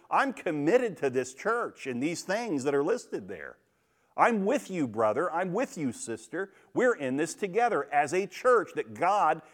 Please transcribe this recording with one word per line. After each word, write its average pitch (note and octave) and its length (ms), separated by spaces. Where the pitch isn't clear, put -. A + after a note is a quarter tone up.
I'm A#3+ 220
committed F3 640
to C#3 120
this B2+ 240
church G#3 540
and B2+ 160
these E3 200
things F#3+ 420
that C#3+ 100
are C#3 80
listed F3 440
there. D2+ 300
I'm G3 300
with B3 260
you, D#3+ 160
brother. A2+ 440
I'm F3 220
with B3 240
you, C#3+ 140
sister. - 600
We're A#3 220
in C3+ 220
this D#3 180
together G3+ 580
as D3 200
a G3 120
church A3+ 500
that A2+ 200
God E3 480